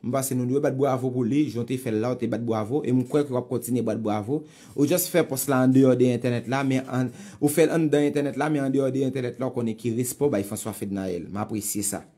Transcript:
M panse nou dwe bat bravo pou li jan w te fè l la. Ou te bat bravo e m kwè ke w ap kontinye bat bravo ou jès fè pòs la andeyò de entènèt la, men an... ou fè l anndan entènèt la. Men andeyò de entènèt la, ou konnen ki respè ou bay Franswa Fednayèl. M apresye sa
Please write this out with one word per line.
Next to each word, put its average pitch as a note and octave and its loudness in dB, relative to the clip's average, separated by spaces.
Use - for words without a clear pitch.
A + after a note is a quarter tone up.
M A#2+ -4
panse C3 -2
nou B2 0
dwe B2+ 0
bat C3+ 0
bravo C3 0
pou B2 0
li C#3+ 2
jan A2+ -4
w A2+ -8
te C3+ -2
fè A2+ -4
l G#2+ 0
la. B2 0
Ou - -6
te A2+ -2
bat A2 -2
bravo A2+ -2
e B2 2
m B2+ 4
kwè D3 2
ke C3+ -8
w B2 0
ap B2 -8
kontinye A#2+ -2
bat A2 -2
bravo G#2+ -2
ou C#3+ 2
jès E3+ 0
fè E3 4
pòs C3 -4
la B2+ 4
andeyò C3 8
de B2 4
entènèt A#2+ -2
la, C3+ 0
men C3 0
an... B2+ 0
ou D3 2
fè D#3+ 6
l C#3+ 0
anndan D3 4
entènèt C#3+ -2
la. D3+ 0
Men C#3 0
andeyò C3+ 2
de C3+ 0
entènèt B2 -4
la, B2+ 0
ou B2+ -4
konnen A2+ -2
ki A2+ -2
respè B2+ 0
ou C3 2
bay G2+ 0
Franswa G#2 -6
Fednayèl. F#2+ -4
M G2+ -6
apresye G#2 -4
sa F2+ -6